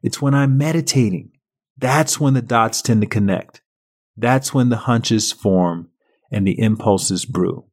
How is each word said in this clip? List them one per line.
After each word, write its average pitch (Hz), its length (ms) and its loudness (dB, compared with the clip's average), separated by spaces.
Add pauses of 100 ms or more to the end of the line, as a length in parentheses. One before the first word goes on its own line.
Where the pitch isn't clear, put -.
It's - 180 -4
when 139 120 0
I'm 139 240 2
meditating. 139 720 0 (460)
That's 143 420 0
when 139 140 2
the 131 80 2
dots 113 400 0
tend 113 200 2
to 107 60 0
connect. 98 540 -2 (560)
That's 123 360 0
when 127 140 2
the 120 80 2
hunches 113 560 0
form 87 580 -2 (400)
and 98 160 -2
the 95 140 0
impulses 104 640 0
brew. 90 500 -4